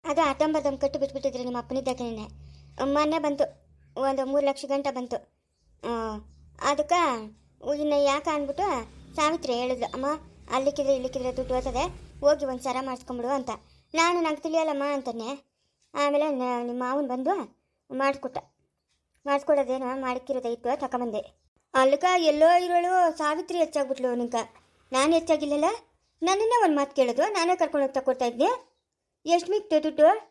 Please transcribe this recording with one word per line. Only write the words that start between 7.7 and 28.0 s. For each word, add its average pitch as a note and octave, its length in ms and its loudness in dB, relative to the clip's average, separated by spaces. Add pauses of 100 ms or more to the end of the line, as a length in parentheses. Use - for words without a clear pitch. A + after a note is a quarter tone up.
ಇನ್ನು D4 260 2
ಯಾಕೆ C#4+ 260 2
ಅಂದ್ಬಿಟ್ಟು D4 340 -2 (520)
ಸಾವಿತ್ರಿ D#4 380 0
ಹೇಳಿದ್ಲು, B3 320 -2
"ಅಮ್ಮ, C4 200 -6 (480)
ಅಲ್ಲಿಕ್ಕಿದ್ರೆ C#4 400 2
ಇಲ್ಲಿಕ್ಕಿದ್ರೆ B3+ 420 -4
ದುಡ್ಡು B3+ 180 -4
ಹೋಗ್ತದೆ, B3+ 280 -2 (380)
ಹೋಗಿ C#4+ 240 4
ಒಂದು B3+ 180 -6
ಸರ B3+ 180 -4
ಮಾಡಿಸ್ಕೊಂಬಿಡು" B3 480 -8
ಅಂತ. C4 220 -2 (440)
ನಾನು, E4+ 260 2
"ನಂಗೆ D4+ 200 -2
ತಿಳಿಯಲ್ಲಮ್ಮ" D#4 420 -2 (120)
ಅಂತನ್ನೆ. C4 500 -8 (500)
ಆಮೇಲೆ C#4+ 340 2
ನ-, B3 380 -2
ನಿಮ್ಮ B3 160 -6
ಮಾವನ್ C4+ 260 -2
ಬಂದು C4 500 -4 (320)
ಮಾಡಿಸ್ಕೊಟ್ಟ. C4+ 480 -4 (880)
ಮಾಡಿಸ್ಕೊಡೋದೇನೋ C4+ 720 0
ಮಾಡಿಕ್ಕಿರೋದೇ B3+ 520 -4
ಇತ್ತು, A#3+ 280 -4
ತಗೊಂಬಂದೆ. A#3+ 380 -4 (560)
ಅಲ್ಕ C4+ 300 4 (120)
ಎಲ್ಲೋ E4 480 6
ಇರೋಳು F4 540 2
ಸಾವಿತ್ರಿ D#4+ 400 -2
ಹೆಚ್ಚಾಗ್ಬಿಟ್ಲು C4+ 560 -2
ನಿಂಕ. A#3+ 200 -4 (580)
ನಾನು C#4 200 4
ಹೆಚ್ಚಾಗಿಲ್ಲಲ್ಲ, D4+ 520 2 (580)
ನನ್ನನ್ನೇ A4 420 4
ಒಂದು D#4 120 4
ಮಾತು C#4 200 0
ಕೇಳೋದು, C4+ 360 2
ನಾನೇ F4+ 240 2
ಕರ್ಕೊಂಡು D4+ 280 0
ಹೋಗ್ತಾ C4+ 160 -2